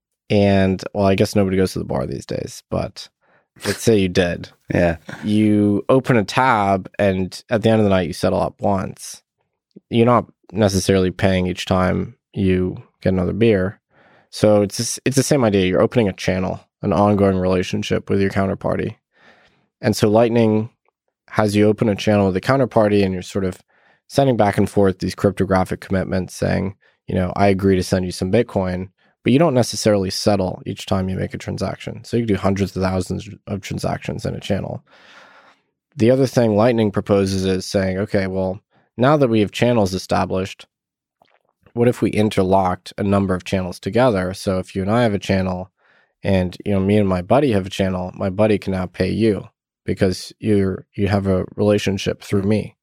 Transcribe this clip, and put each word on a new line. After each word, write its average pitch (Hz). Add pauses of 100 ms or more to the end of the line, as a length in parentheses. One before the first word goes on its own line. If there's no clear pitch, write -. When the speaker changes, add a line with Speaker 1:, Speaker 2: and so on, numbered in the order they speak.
(300)
Speaker 1:
and, 98 (100)
well, 101
I 98
guess 104
nobody 95
goes 95
to -
the 82
bar -
these -
days, -
but - (560)
let's 101
say 110
you 95
did. 87
Speaker 2:
<laughs> - (160)
Yeah. 87 (260)
Speaker 1:
You 104
open 127
a 101
tab 101
and 95
at 110
the 113
end 110
of 107
the 101
night, 92
you 80
settle 92
up -
once. - (640)
You're 117
not 120 (220)
necessarily 95
paying 92
each 87
time 92 (160)
you 92 (180)
get 92
another 90
beer. 101 (480)
So 107
it's, -
it's 131
the 131
same 143
idea. 98
You're 92
opening 113
a 90
channel, 92 (220)
an 101
ongoing 98
relationship 92
with 101
your 98
counterparty. 98 (840)
And 113
so 110
Lightning 113 (600)
has 107
you 104
open 107
a 101
channel 104
with 92
the 92
counterparty 110
and 95
you're 90
sort 95
of - (440)
sending 135
back 104
and 101
forth 98
these 92
cryptographic 92
commitments 92
saying, 92 (300)
you -
know, 92
"I 101
agree 95
to 92
send 92
you 90
some 92
Bitcoin," 95 (340)
but 113
you 135
don't 156
necessarily 104
settle 95
each -
time 95
you 95
make 95
a 92
transaction. 98
So -
you 120
can 110
do 95
hundreds 98
of 92
thousands 92 (180)
of 101
transactions -
in -
a -
channel. - (1120)
The 117
other 131
thing 113
Lightning 113
proposes 98
is 95
saying, 95
"Okay, 98
well, 95 (360)
now 135
that 139
we 113
have 98
channels 113
established, 95 (1080)
what 120
if 120
we 104
interlocked 95
a 107
number 98
of 90
channels 92
together? 98
So 95
if -
you 98
and 98
I 120
have 107
a 95
channel 92 (520)
and, 92
you 101
know, 95
me 98
and 101
my 90
buddy 120
have 95
a 98
channel, 92
my 98
buddy 104
can 98
now 92
pay 92
you 104 (360)
because 95
you're, 98
you 101
have 98
a 92 (100)
relationship 104
through 101
me, 104